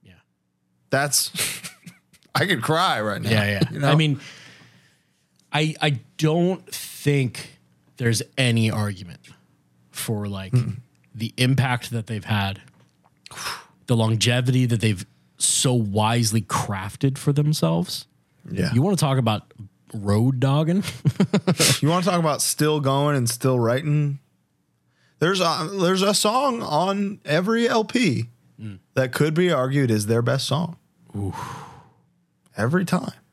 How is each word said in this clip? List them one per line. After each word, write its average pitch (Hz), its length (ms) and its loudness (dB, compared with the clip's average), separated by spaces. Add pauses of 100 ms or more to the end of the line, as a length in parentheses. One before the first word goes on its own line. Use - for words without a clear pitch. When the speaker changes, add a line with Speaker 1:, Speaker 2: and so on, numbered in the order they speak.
Speaker 1:
Yeah. 92 100 -20 (760)
Speaker 2:
That's, 135 420 0 (640)
<laughs> - 420 -18
I 139 100 2
could 175 160 0
cry 160 380 0
right 104 220 -2
now, 107 80 -4
Speaker 1:
Yeah, 107 160 2
yeah. 101 260 2
Speaker 2:
you 156 80 -8
know? 143 100 2
Speaker 1:
I 139 60 6
mean, 151 240 2 (1300)
I, 156 300 -2
I 147 180 0 (180)
don't 170 560 0
think - 840 -4 (400)
there's 117 240 0 (160)
any 117 320 2
argument 101 520 -6 (680)
for, 104 380 -6
like, 95 260 -8
Speaker 2:
Mm-mm. 117 240 0 (380)
Speaker 1:
the 110 220 -6
impact 127 520 2
that 113 180 -6
they've 107 160 -6
had, 101 380 -2 (1300)
the 123 100 2
longevity 120 680 2
that 113 120 0
they've 101 240 0 (360)
so - 340 0
wisely 107 720 2
crafted 101 720 -4
for 147 160 0
themselves. 165 720 0 (440)
Speaker 2:
Yeah. 95 240 -2
Speaker 1:
You 120 100 4
wanna 196 140 2
talk 135 200 2
about 110 340 -2 (420)
road 110 460 2
dogging? 151 440 2 (500)
<laughs> - 480 2
Speaker 2:
You 139 80 2
wanna 175 160 2
talk 180 140 2
about 156 240 2
still 151 360 2
going 143 380 2
and 120 100 0
still 127 320 0
writing? 143 600 0 (1000)
There's 185 240 2
a, 160 260 0 (120)
there's 185 240 2
a 202 100 2
song 247 480 0
on 196 640 -2
every 214 420 2
L 233 180 2
P 156 440 0 (320)
Speaker 1:
Mm. 104 160 -14 (160)
Speaker 2:
that 131 200 0
could 156 200 0
be 180 180 2
argued 135 380 2
is 107 160 0
their 117 160 2
best 123 240 0
song. 170 300 -4 (420)
Speaker 1:
Oof. 98 180 -6 (1200)
Speaker 2:
Every 151 300 0
time. - 280 -2 (200)